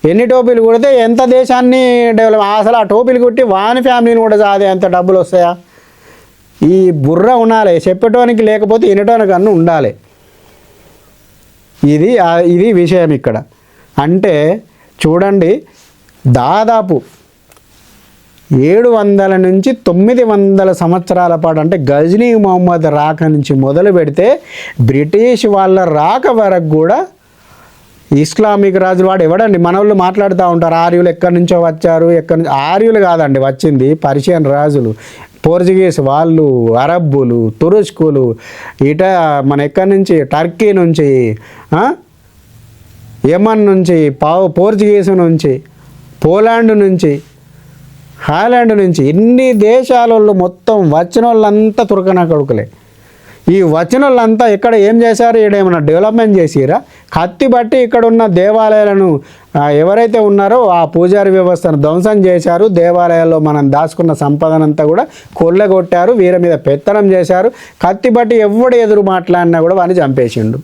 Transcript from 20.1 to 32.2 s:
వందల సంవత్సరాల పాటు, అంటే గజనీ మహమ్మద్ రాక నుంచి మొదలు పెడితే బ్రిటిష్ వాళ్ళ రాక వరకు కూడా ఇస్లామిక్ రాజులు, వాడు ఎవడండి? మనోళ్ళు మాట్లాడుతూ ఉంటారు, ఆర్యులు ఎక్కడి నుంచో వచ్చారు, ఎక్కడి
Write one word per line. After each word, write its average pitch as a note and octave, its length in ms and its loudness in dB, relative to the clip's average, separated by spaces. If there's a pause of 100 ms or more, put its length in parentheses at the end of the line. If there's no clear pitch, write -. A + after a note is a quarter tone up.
వందల G3 480 0
సంవత్సరాల F3 640 -2
పాటు, D#3+ 240 -2
అంటే E3 180 -2 (140)
గజనీ F#3+ 440 2
మహమ్మద్ F3+ 480 0
రాక D#3 400 -2
నుంచి D3+ 320 0
మొదలు C#3+ 360 0
పెడితే F3+ 500 0 (400)
బ్రిటిష్ E3 640 0
వాళ్ళ F#3+ 380 2
రాక E3+ 440 -2
వరకు F#3+ 420 0
కూడా F3 380 0 (1040)
ఇస్లామిక్ G3 680 0
రాజులు, F#3 300 0
వాడు F#3+ 160 0
ఎవడండి? F#3+ 340 0
మనోళ్ళు F#3+ 360 0
మాట్లాడుతూ F#3 560 0
ఉంటారు, E3 260 0
ఆర్యులు F3 340 0
ఎక్కడి F3 240 -2
నుంచో F3 280 0
వచ్చారు, E3 500 0
ఎక్కడి E3 280 0